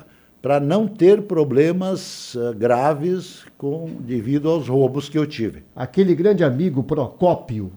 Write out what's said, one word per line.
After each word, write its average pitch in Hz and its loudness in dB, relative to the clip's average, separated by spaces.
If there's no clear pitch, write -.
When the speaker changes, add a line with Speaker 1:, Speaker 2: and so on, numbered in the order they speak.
Speaker 1:
pra 139 0
não 190 0
ter 202 4
problemas, 165 -2
eh, 120 -4
graves 139 0
com, 160 -6
devido 127 -2
aos 156 0
roubos 135 2
que 156 -4
eu 151 2
tive. 113 -6
Speaker 2:
Aquele 180 2
grande 180 2
amigo 139 0
Procópio, 135 -2